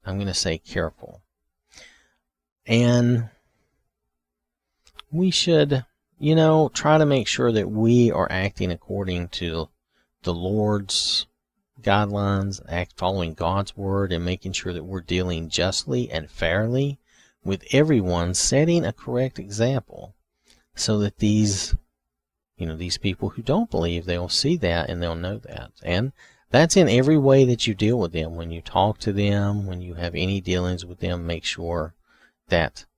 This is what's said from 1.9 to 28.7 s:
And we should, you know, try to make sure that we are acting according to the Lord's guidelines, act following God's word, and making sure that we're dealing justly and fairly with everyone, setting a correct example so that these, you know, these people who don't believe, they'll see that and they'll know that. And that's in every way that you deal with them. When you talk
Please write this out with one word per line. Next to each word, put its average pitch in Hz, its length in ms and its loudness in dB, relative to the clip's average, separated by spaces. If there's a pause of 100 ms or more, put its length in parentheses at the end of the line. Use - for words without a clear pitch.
And 120 640 4 (1800)
we 175 200 2
should, 151 540 2 (340)
you 151 160 2
know, 156 340 4
try 156 300 2
to 151 60 6
make 135 220 2
sure 123 240 0
that 104 200 0
we 113 400 6
are 85 200 0
acting 95 400 -2
according 92 580 -6
to 82 400 -6 (520)
the 90 140 -2
Lord's 101 880 -2 (560)
guidelines, 101 880 0
act 87 260 -6
following 90 380 -4
God's 92 420 -4
word, 98 360 -2
and 85 120 -2
making 92 300 -6
sure - 180 -6
that 82 120 -8
we're 92 180 -10
dealing 87 480 -4
justly 120 640 -2
and 78 180 -8
fairly 120 680 -2 (440)
with 95 280 -4
everyone, 92 640 2
setting 160 500 2
a 110 80 -4
correct 123 460 -4
example 107 760 -4 (640)
so 107 240 0
that 101 180 -2
these, 104 580 2 (800)
you 85 120 -8
know, 80 80 -8
these 87 240 -8
people 95 300 -4
who - 120 -10
don't 196 300 -2
believe, 85 340 -2
they'll 87 240 -4
see 160 280 0
that 85 320 -2
and 85 120 -4
they'll 85 140 -4
know 92 240 -6
that. - 320 -16 (100)
And 104 300 -2 (400)
that's 160 260 6
in 170 100 8
every 127 300 4
way 135 280 6
that 120 200 0
you 110 80 0
deal 107 240 2
with 87 140 -2
them. 82 240 -4
When 82 160 -8
you 85 100 -10
talk 98 380 0